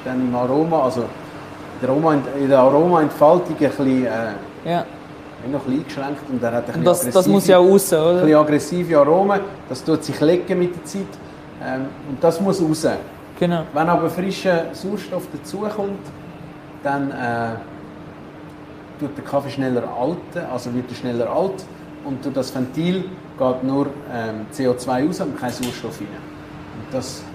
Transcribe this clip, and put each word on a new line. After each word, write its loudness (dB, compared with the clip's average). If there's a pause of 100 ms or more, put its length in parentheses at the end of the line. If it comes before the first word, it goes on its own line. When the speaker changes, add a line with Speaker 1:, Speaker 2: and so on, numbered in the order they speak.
Speaker 1:
dann -2
im 0
Aroma, 2
also 0 (760)
der 0
Aroma, 4
in 0
der 8
Aromaentfaltung 6
ein 4
bisschen, 2
äh, -2 (600)
Speaker 2:
Ja. 0 (680)
Speaker 1:
noch -2
ein -10
bisschen 0
eingeschränkt -8
und -4
er 0
hat -2
ein -6
Speaker 2:
Und 0
Speaker 1:
bisschen -
Speaker 2:
das, 4
das 6
muss 4
Speaker 1:
aggressive, 10
Speaker 2:
ja 10
raus, 8
oder? 6
Speaker 1:
ein 4
bisschen 8
aggressive 4
Aromen, 6 (280)
das -10
tut 0
sich -4
lecken 4
mit 0
der -14
Zeit, -8 (640)
ähm, -4 (220)
und -8
das 4
muss 2
raus. 2 (520)
Speaker 2:
Genau. 2 (120)
Speaker 1:
Wenn 2
aber 4
frischer 0
Sauerstoff -6
dazukommt, -6 (840)
dann, -2
äh, -4 (1500)
tut -8
der -12
Kaffee -2
schneller 0 (180)
alten, -4
also -6
wird -4
er -12
schneller -2
alt -2 (400)
und -6
durch -4
das -2
Ventil -2 (340)
geht 0
nur, 0 (260)
ähm, -6
C 0
O 4
zwei -2
raus -2
und -6
kein -4
Sauerstoff -6
rein. -10
Und -14
das -8 (120)